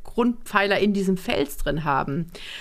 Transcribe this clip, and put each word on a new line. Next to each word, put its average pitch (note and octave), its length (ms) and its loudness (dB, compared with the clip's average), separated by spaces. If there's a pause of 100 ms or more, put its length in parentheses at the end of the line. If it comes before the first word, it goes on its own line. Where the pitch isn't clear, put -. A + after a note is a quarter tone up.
Grundpfeiler G#3 760 2
in G#3 120 4
diesem F#3+ 240 2
Fels - 400 -2
drin D3+ 300 -2
haben. D3 440 0 (320)